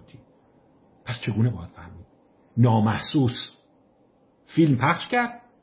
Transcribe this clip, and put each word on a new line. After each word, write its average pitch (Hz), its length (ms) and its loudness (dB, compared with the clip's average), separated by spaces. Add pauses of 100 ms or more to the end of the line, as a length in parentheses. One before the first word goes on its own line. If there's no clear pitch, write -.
تی. - 120 -20 (880)
پس 120 160 -10
چگونه 110 280 0
باید 87 200 -12
فهمید؟ 87 360 -20 (520)
نامحسوس. 117 1000 2 (880)
فیلم 151 320 4
پخش 147 300 -2
کرد، 240 340 -4 (220)